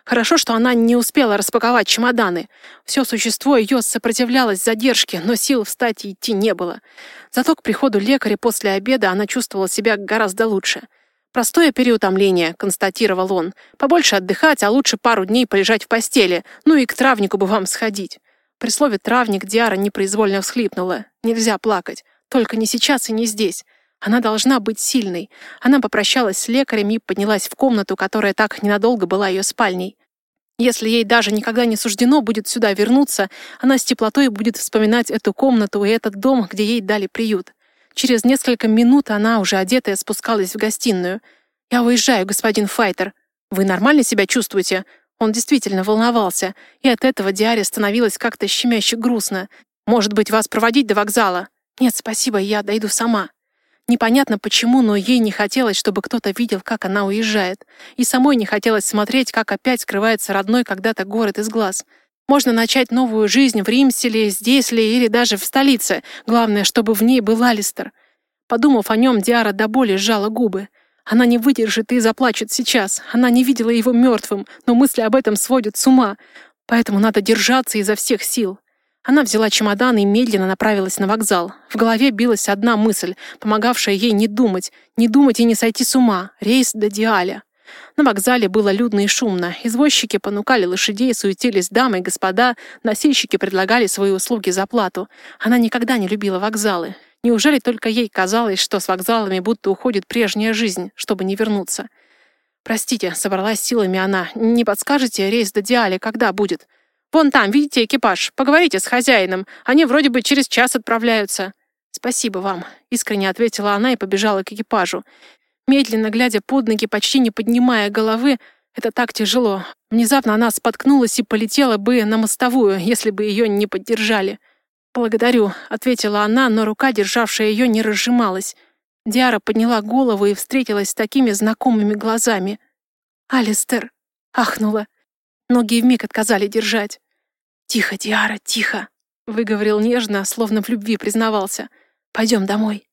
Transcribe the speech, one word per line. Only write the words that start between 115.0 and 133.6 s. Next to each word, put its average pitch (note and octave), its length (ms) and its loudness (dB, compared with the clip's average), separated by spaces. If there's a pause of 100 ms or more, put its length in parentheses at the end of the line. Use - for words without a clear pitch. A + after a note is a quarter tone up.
Медленно, A3+ 420 2
глядя A3+ 340 0
под B3+ 240 0
ноги, A3 180 0
почти G#3 320 0
не A#3+ 120 4
поднимая A#3 600 0
головы, A3+ 480 0 (360)
это - 160 -4
так A#3+ 220 -2
тяжело. G#3+ 520 0 (260)
Внезапно A#3 440 2
она A#3 160 2
споткнулась C4 680 2
и B3+ 40 -2
полетела A3+ 540 0
бы A3 280 2
на A3 140 0
мостовую, A3 600 0
если A3 320 0
бы G#3 140 -4
ее G#3+ 220 0
не G#3 200 0
поддержали. G#3 720 -4 (560)
«Благодарю», — A#3 580 2 (160)
ответила A3 540 -2
она, A#3 260 2
но A3 160 2
рука, B3 280 -2
державшая G#3+ 560 -2
ее, G#3+ 180 0
не A3 160 0
разжималась. G#3+ 760 -2 (500)
Диара A#3 340 0
подняла A3+ 420 0
голову A3 440 0
и G3+ 80 2
встретилась G#3 560 -4
с - 40 -8
такими A3+ 360 0
знакомыми G#3+ 640 0
глазами. G#3+ 640 -2 (680)
«Алистер!» — A3+ 640 -2 (420)